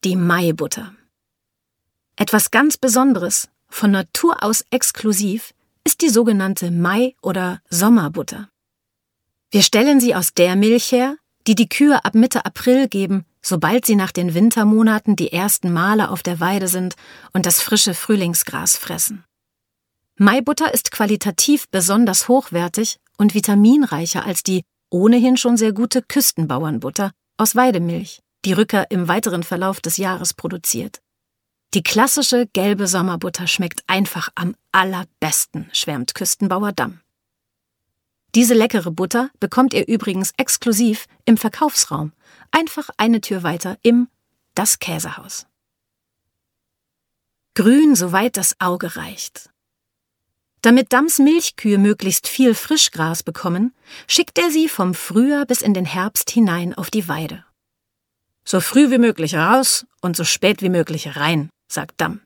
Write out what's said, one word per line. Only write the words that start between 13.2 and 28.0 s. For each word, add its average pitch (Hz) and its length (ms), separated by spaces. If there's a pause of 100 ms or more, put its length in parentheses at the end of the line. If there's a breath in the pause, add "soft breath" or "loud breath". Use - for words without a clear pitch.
sobald 185 400
sie - 120
nach - 160
den 175 200
Wintermonaten 214 840
die 175 160
ersten 185 400
Male 196 360
auf 180 140
der 175 160
Weide 185 300
sind 180 260 (380 loud breath)
und 185 120
das 175 160
frische 208 320
Frühlingsgras 180 840
fressen. 175 480 (880)
Maibutter 247 580
ist - 180
qualitativ 208 760
besonders 190 640
hochwertig 208 720 (160)
und 208 160
vitaminreicher 208 920
als 190 180
die 185 200 (260)
ohnehin 233 460
schon 240 220
sehr 214 160
gute 233 280
Küstenbauernbutter 156 1120 (240)
aus 214 220
Weidemilch, 185 640 (240)